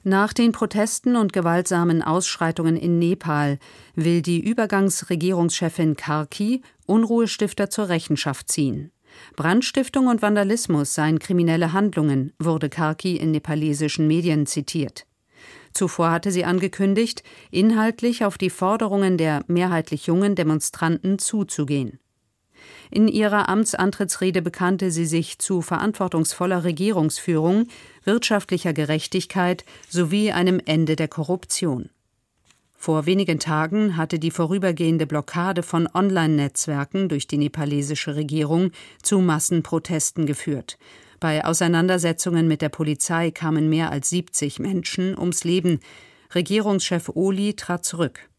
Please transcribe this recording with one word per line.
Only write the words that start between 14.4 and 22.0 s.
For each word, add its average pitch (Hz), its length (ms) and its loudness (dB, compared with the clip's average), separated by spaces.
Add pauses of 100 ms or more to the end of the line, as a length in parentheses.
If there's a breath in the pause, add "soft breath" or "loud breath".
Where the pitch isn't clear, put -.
zitiert. - 600 -6 (680 loud breath)
Zuvor 170 380 0
hatte 170 200 0
sie 175 140 0
angekündigt, 196 760 0 (300 loud breath)
inhaltlich 226 720 2
auf 196 140 0
die 185 120 0
Forderungen 196 680 2
der 156 300 0
mehrheitlich 170 600 0
jungen 190 260 2
Demonstranten 165 840 0
zuzugehen. 143 800 -2 (920 loud breath)